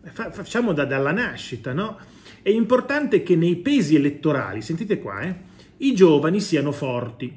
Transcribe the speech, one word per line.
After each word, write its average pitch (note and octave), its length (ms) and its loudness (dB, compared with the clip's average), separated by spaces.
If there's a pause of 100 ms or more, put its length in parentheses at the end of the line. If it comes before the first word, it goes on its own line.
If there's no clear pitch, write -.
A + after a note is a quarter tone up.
Fa-, F3 300 -12
facciamo G#3 400 -4
da, C#3+ 120 0
dalla C3+ 280 -2
nascita, B2+ 600 -6
no? G#3+ 260 -6 (440)
È G3 80 0
importante A#3+ 720 2
che F3+ 140 2
nei E3+ 180 2
pesi F3+ 400 2
elettorali, C#3 680 0
sentite F3 380 -4
qua, G2+ 220 -10
eh, F3+ 160 -6 (400)
i C4+ 180 0
giovani E3+ 460 6
siano C#3+ 320 0
forti B2 640 -6